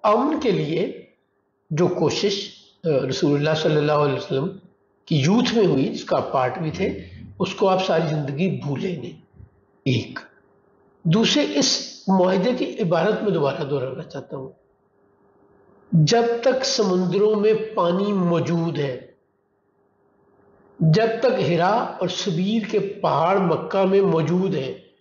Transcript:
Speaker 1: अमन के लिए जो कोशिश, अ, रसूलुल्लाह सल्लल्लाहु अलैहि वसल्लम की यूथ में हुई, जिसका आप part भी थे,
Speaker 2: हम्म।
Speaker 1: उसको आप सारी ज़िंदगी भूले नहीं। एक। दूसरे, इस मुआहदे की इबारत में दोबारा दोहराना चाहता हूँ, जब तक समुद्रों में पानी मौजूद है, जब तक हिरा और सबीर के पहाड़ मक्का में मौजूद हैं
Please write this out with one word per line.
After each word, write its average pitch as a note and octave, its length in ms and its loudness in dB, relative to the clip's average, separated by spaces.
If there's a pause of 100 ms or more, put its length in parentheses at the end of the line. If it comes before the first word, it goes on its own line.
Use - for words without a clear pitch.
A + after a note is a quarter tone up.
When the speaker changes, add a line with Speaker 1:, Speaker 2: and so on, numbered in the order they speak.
Speaker 1:
अमन B3 340 2
के A3+ 120 0
लिए D#3+ 600 -2 (600)
जो E3+ 140 2
कोशिश, - 680 -2 (280)
अ, E3 40 2
रसूलुल्लाह C#3+ 640 0
सल्लल्लाहु D3+ 500 2
अलैहि C3+ 140 0
वसल्लम C#3 300 -4 (600)
की D3+ 120 2
यूथ G#3 340 2
में A3 120 4
हुई, C#3+ 200 2
जिसका - 320 -2
आप - 160 -4
part B2+ 260 0
भी D#3 120 -4
थे, F#3+ 120 -4
Speaker 2:
हम्म। - 440 -8 (120)
Speaker 1:
उसको F#3+ 280 0
आप F#3 120 2
सारी E3 280 0
ज़िंदगी D3 560 -2
भूले C#3+ 340 -4
नहीं। - 180 -12 (720)
एक। A#2+ 320 -2 (880)
दूसरे, A3+ 360 4
इस - 680 -2
मुआहदे F#3+ 440 4
की - 120 -2
इबारत F3+ 580 0
में G3+ 100 0
दोबारा D3 300 0
दोहराना C3+ 400 -4
चाहता - 340 -12
हूँ, C3 180 -14 (1400)
जब A3+ 460 4
तक - 220 2
समुद्रों G3 720 2
में G#3+ 380 0
पानी F#3+ 400 0
मौजूद E3 640 0
है, C#3 380 -6 (1700)
जब G#3+ 240 4
तक - 320 0
हिरा F#3 640 0
और F3 80 -2
सबीर G3 560 -2
के G#3 140 0
पहाड़ E3+ 600 0
मक्का F#3 460 0
में G3 160 4
मौजूद E3 540 0
हैं C3 280 -6 (180)